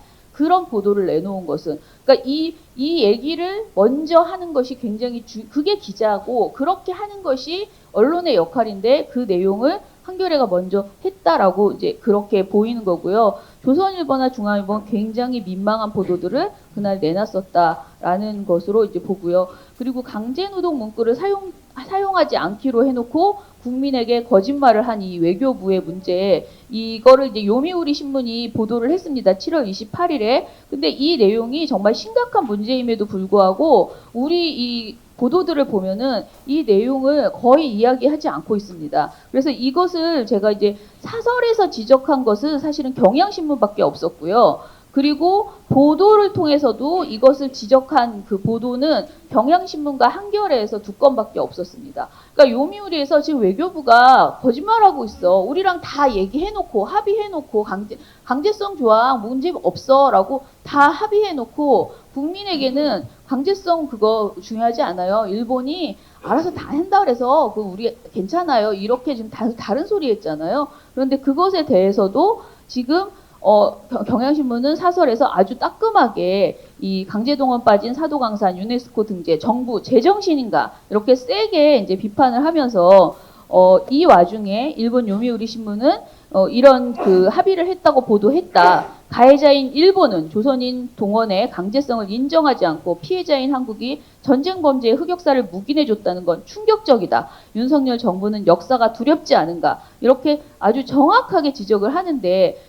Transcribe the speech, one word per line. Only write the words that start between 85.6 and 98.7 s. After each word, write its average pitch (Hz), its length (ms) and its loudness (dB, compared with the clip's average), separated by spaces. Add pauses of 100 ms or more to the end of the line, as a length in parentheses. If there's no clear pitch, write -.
어, - 160 2
이런 247 460 4
그 185 320 4
합의를 359 400 0
했다고 302 400 0
보도했다. 208 800 4 (240)
가해자인 277 640 6
일본은 285 560 4
조선인 254 640 -2
동원의 214 540 0
강제성을 220 600 -4
인정하지 277 560 2
않고 170 340 -4
피해자인 302 540 -2
한국이 247 480 -8 (200)
전쟁 311 400 0
범죄의 254 320 2
흑역사를 285 580 -2
묵인해줬다는 208 720 -4
건 170 220 -2
충격적이다. 330 800 0 (260)
윤석열 262 440 0
정부는 208 480 -4
역사가 226 480 2